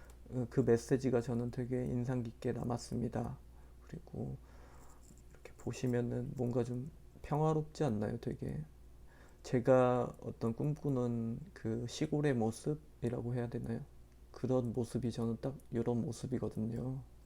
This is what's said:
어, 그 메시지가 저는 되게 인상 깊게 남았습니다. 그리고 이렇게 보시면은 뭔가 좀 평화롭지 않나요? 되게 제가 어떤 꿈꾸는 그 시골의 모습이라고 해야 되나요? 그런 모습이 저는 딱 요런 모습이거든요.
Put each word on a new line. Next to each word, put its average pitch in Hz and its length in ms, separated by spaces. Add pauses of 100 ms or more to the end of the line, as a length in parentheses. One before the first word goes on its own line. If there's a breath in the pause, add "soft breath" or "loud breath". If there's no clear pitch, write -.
(300 loud breath)
어, 123 200
그 139 120
메시지가 120 600
저는 120 300
되게 127 340
인상 127 380
깊게 117 300
남았습니다. 120 840 (500 soft breath)
그리고 135 500 (960 loud breath)
이렇게 - 260
보시면은 123 760
뭔가 123 280
좀 123 260 (320)
평화롭지 156 600
않나요? 110 360
되게 - 400 (840 loud breath)
제가 123 800
어떤 113 320
꿈꾸는 123 840 (140)
그 113 340
시골의 147 460
모습이라고 120 1040
해야 120 140
되나요? 123 300 (520)
그런 123 420
모습이 117 380
저는 117 300
딱 135 140 (180)
요런 117 280
모습이거든요. 120 1000 (260)